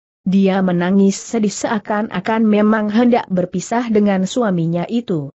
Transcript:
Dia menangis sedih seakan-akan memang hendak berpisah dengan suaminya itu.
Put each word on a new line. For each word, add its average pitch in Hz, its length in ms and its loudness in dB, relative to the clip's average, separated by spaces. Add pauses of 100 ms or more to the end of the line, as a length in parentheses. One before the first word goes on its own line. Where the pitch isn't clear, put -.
(240)
Dia 190 400 2
menangis 185 560 2
sedih 214 320 -2
seakan-akan 220 960 -2
memang 214 400 2
hendak 233 400 2
berpisah 190 640 -4
dengan 202 320 2
suaminya 170 640 -2
itu. 202 400 -4 (120)